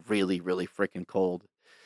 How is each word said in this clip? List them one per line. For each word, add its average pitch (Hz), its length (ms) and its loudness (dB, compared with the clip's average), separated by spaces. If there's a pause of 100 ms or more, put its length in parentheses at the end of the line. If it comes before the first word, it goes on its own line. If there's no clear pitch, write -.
really, 95 340 2
really 90 260 -2
freaking 90 400 -4
cold. 90 380 0 (400)